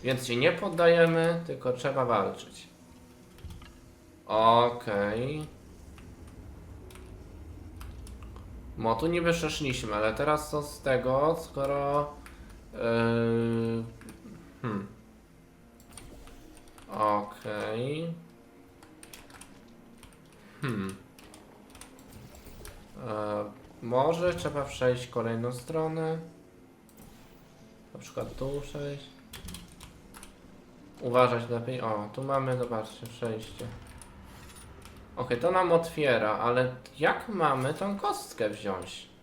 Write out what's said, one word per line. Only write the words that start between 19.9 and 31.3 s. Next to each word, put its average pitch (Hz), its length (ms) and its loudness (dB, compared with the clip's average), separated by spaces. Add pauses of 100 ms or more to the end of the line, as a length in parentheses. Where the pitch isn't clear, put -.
Hmm. 101 420 -4 (2000)
E, 104 360 -2 (380)
może 160 520 4
trzeba 143 300 -2
przejść 123 420 2
kolejną 113 460 0
stronę. 160 680 -2 (1800)
Na - 60 -14
przykład - 360 -8
tu 139 240 -4
przejść. 143 440 -8 (2000)
Uważać 120 500 4